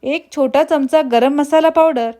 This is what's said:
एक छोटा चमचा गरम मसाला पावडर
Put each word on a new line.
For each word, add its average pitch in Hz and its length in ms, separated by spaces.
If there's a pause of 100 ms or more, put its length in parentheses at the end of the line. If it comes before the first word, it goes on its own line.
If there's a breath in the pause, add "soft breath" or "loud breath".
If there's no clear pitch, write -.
एक 311 240 (100)
छोटा 269 260
चमचा 311 400
गरम 254 320
मसाला 302 340
पावडर 320 520